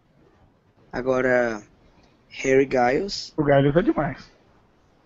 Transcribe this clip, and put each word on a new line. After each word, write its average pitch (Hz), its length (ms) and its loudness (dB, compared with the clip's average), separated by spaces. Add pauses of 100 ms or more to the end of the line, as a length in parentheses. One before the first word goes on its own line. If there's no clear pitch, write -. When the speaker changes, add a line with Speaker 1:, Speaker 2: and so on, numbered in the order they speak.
(920)
Speaker 1:
Agora, 123 680 0 (680)
Harry 135 400 2
Giles. 131 680 -2
Speaker 2:
O 151 80 0
Giles 139 300 4
é 175 60 2
demais. 196 480 -4 (760)